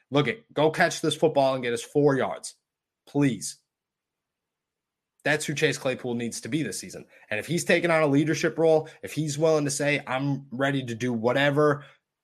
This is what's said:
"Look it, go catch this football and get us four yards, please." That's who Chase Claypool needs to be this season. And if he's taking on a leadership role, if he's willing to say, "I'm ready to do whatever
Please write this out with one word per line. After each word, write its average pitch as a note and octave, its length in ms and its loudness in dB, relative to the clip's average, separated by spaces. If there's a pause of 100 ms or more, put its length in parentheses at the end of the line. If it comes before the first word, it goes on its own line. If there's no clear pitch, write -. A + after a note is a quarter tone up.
(120)
"Look C#3 160 2
it, - 240 -4
go D3+ 180 2
catch E3 300 0
this D3+ 160 -2
football C3+ 380 2
and B2+ 100 -6
get A#2+ 80 -2
us A#2 100 -4
four D3 320 2
yards, G2+ 400 -4 (540)
please." C#3+ 480 -2 (1700)
That's D3+ 200 0
who D#3+ 80 -4
Chase C#3+ 260 0
Claypool B2 360 -4
needs A#2+ 280 -6
to A#2 60 -10
be D3 140 -2
this G2 160 -6
season. F2+ 260 -14 (260)
And G#2+ 100 -6
if - 80 -8
he's E3+ 160 -2
taking E3+ 260 2
on D#3+ 140 2
a - 20 4
leadership D3+ 500 2
role, D#3 320 4 (140)
if - 100 -10
he's D3 240 -4
willing D#3 280 2
to C#3 60 -2
say, C#3+ 360 0
"I'm C#3 460 -2
ready C3+ 320 0
to A#2 100 -8
do B2 180 -2
whatever C#3 720 2 (400)